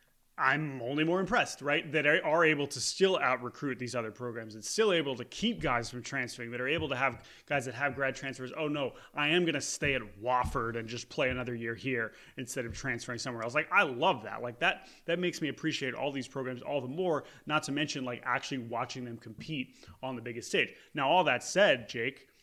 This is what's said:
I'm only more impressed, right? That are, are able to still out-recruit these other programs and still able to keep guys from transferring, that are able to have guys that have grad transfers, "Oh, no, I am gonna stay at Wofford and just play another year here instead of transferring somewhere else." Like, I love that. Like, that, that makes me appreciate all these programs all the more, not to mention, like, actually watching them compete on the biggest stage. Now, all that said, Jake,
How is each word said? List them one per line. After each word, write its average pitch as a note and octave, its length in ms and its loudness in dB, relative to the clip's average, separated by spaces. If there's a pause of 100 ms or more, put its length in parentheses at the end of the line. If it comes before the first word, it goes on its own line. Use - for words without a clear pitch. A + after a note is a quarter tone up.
(380)
I'm C#3 440 2
only C#3+ 200 0
more E3 160 4
impressed, F#3+ 440 0
right? D3 300 0
That C#3+ 140 2
are, D#3+ 160 6
are E3 220 6
able D3 220 4
to C3 120 -8
still F#3 380 4
out-recruit B2+ 640 0
these A#2+ 160 -6
other A2+ 160 -2
programs A2+ 440 -8
and A2 80 -14
still G#3+ 300 2
able C#3+ 240 2
to A#2+ 80 -8
keep G3 380 -4
guys A#2+ 260 2
from B2 140 -10
transferring, B2 480 -6
that A#2+ 100 -6
are B2+ 80 -2
able D#3 220 0
to C#3 40 -2
have B2 280 0 (240)
guys C#3 180 0
that B2+ 100 -6
have C3+ 200 0
grad C3+ 200 -2
transfers, B2+ 400 -8
"Oh, D#3 140 -2
no, D3 240 -2 (220)
I D3 140 2
am F3 180 4
gonna C#3+ 160 0
stay - 320 0
at B2 80 -2 (200)
Wofford B2 540 2
and A2+ 100 -4
just A#2 220 -8
play C3+ 220 0
another B2 240 -4
year A#2 200 -4
here A#2 380 -2 (240)
instead B2+ 300 -4
of A2+ 80 -8
transferring B2 440 -4
somewhere A#2 260 -4
else." A#2+ 100 -2
Like, D#3 180 0
I G3 120 6
love C3+ 400 2
that. G#2+ 180 -8
Like, A#2+ 160 -6
that, - 320 0 (160)
that E3+ 120 0
makes F3 220 -2
me D3+ 80 -2
appreciate C3+ 460 -2
all C3 180 -2
these C3+ 160 -6
programs B2+ 320 -6
all C#3 220 -2
the B2+ 40 -6
more, D#3 380 0 (220)
not D3+ 160 2
to C#3 100 -6
mention, C#3+ 320 -2
like, B2 220 -6
actually C3 320 -2
watching B2 480 -6
them A#2+ 100 -8
compete B2+ 580 -8 (280)
on C3 140 -4
the A2+ 60 0
biggest A#2 260 -8
stage. D3 200 2 (240)
Now, C#3 160 2
all F3 160 6
that B2+ 200 4
said, D3 440 4
Jake, B2 400 -4 (140)